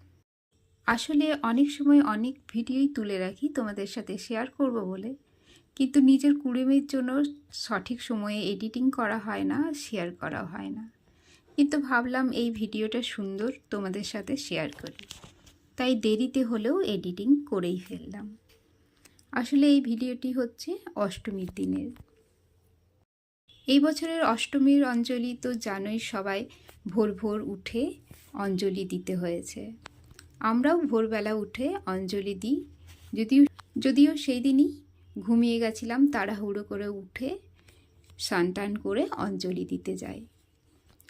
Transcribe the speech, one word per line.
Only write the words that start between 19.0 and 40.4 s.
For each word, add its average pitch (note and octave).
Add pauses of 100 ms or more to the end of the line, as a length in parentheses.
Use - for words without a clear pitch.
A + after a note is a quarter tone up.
আসলে C#4
এই C#4+
ভিডিওটি B3
হচ্ছে C4 (180)
অষ্টমীর G3
দিনের। F#3+ (1800)
এই C#4
বছরের D#4+
অষ্টমীর C#4
অঞ্জলি A#3+
তো B3
জানোই G#3+
সবাই, G3 (420)
ভোর G#3
ভোর G#3+
উঠে A3+ (400)
অঞ্জলি G3
দিতে F#3
হয়েছে। F3+ (640)
আমরাও B3+
ভোরবেলা A3
উঠে B3+ (100)
অঞ্জলি F#3+
দিই, A3 (500)
যদিও, A#3 (340)
যদিও C#4+
সেই B3+
দিনই C#4 (360)
ঘুমিয়ে A#3
গেছিলাম, A#3
তাড়াহুড়ো G#3
করে G3+
উঠে G#3 (800)
স্নান F3+
টান G3+
করে G#3+
অঞ্জলি F#3
দিতে F#3
যাই। F#3 (840)